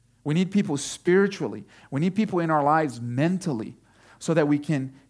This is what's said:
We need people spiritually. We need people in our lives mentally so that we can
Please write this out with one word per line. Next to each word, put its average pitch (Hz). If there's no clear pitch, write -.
We 147
need 185
people 160
spiritually. 175
We 131
need 185
people 208
in 165
our 151
lives 143
mentally 127
so -
that 156
we 147
can 135